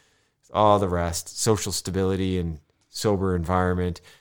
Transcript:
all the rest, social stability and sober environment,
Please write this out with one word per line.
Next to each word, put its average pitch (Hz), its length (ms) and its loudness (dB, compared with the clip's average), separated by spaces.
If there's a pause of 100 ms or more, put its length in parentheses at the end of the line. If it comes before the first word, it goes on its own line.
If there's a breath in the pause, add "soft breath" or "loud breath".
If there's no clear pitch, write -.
(520)
all 104 260 6
the 98 100 0
rest, 85 520 -4
social 107 320 0
stability 95 680 -2
and 82 200 -4 (320)
sober 95 440 0
environment, 90 680 0 (180 soft breath)